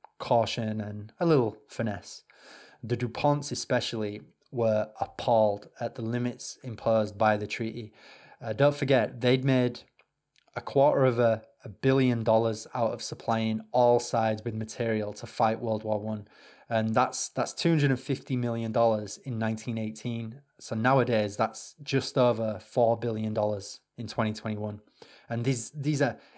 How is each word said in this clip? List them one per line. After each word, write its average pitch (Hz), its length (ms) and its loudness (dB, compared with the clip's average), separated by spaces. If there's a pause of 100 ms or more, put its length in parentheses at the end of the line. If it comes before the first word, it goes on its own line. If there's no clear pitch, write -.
(180)
caution 110 600 0
and 104 400 -8
a 180 60 -2
little 131 320 4 (120)
finesse. - 560 -6 (580)
The 117 160 -4
DuPonts 143 520 0
especially 110 680 -4 (300)
were 110 400 0 (100)
appalled 107 680 0 (100)
at 117 140 -8
the 123 80 -8
limits 120 600 -4
imposed 110 540 0
by 107 220 4
the 104 80 -6
treaty. 113 480 -8 (480)
Uh, 117 100 -6
don't 143 240 4
forget, 127 460 2
they'd 127 220 4
made 127 360 2 (760)
a 123 40 -8
quarter 139 440 4
of 120 160 2
a, 113 220 4 (220)
a - 40 -12
billion 127 560 2
dollars 113 500 2
out 113 180 0
of 117 80 -8
supplying 110 600 -2 (100)
all 120 300 6
sides 110 440 0
with 113 100 -4
material 107 580 -2
to - 120 -14
fight 110 360 0
World 110 240 -4
War 107 160 -2
One. 107 260 -6 (420)
And 110 280 2
that's, - 320 2
that's - 240 -4
two - 160 0
hundred 147 220 4
and 127 100 0
fifty - 360 -4
million 117 360 -2
dollars 110 460 2
in 117 200 -8
nineteen 113 400 -2
eighteen. 113 600 -8 (180)
So - 160 -8
nowadays, 117 600 2
that's - 440 -4
just 139 380 -2
over 113 400 2
four 117 380 2
billion 110 380 -4
dollars 104 440 -4 (180)
in - 120 -8
twenty 107 240 0
twenty-one. 104 480 -8 (480)
And 117 160 -4
these, 123 260 -2
these 143 320 -2
are 123 160 -2 (200)